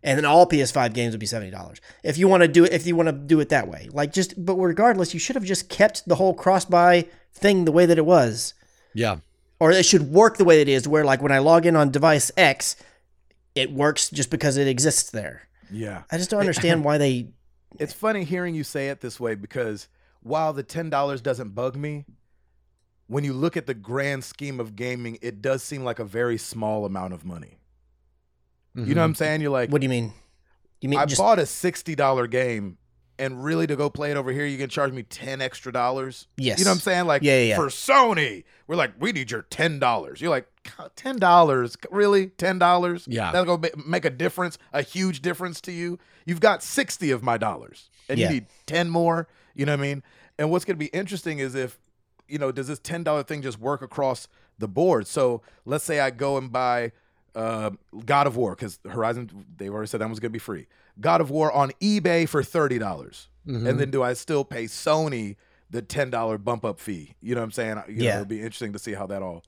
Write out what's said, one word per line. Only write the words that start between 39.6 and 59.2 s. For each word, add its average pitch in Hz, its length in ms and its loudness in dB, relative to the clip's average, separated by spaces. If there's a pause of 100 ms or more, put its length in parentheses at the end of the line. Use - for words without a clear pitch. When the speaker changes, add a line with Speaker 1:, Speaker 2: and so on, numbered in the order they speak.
Speaker 3:
dollars." 120 420 -2
You're 170 100 -2
like, 131 180 -2 (480)
"Ten 262 220 -8
dollars? 160 580 6 (140)
Really? 202 380 4
Ten 185 300 -4
dollars?" 175 500 2
Speaker 2:
Yeah. 113 220 -4
Speaker 3:
That'll 175 260 2
go 165 200 -4
ma-, 151 100 -14
make 175 180 -4
a 151 60 2
difference, 170 480 -4 (140)
a 143 100 -2
huge 180 400 -4
difference 170 400 -6
to 185 100 -14
you. 175 260 -8 (280)
You've 170 140 -4
got 208 220 4
sixty - 500 -4
of 117 100 -2
my 120 160 0
dollars, - 500 -8 (200)
and 135 100 -2
Speaker 1:
Yeah. 175 100 2
Speaker 3:
you 156 60 0
need 120 120 -6 (200)
ten 170 240 -2
more. 165 380 0 (260)
You 139 120 -4
know 147 60 0
what 143 80 0
I - 20 -2
mean? 143 200 -4 (360)
And 151 120 0
what's 175 140 0
gonna 180 140 -4
be 151 80 -6
interesting 180 520 -8
is 135 160 -6
if, 127 240 -6 (480)
you 147 120 -10
know, 139 120 -2
does 131 160 -6
this 147 140 -10
ten 170 240 -8
dollar 151 180 0
thing 147 180 -8
just 123 200 -10
work 135 220 -4
across 135 440 -4 (320)
the 110 80 -6
board? 123 400 2
So 123 360 -2 (220)
let's 143 200 -4
say 151 160 -2
I 135 100 2
go 139 260 -4
and 131 140 -6
buy, 123 400 -2 (460)
uh, 110 340 -4 (340)
God 143 220 2
of 117 100 -4
War, 110 200 -2
'cause 104 220 -12 (100)
Horizon, 113 560 -6 (120)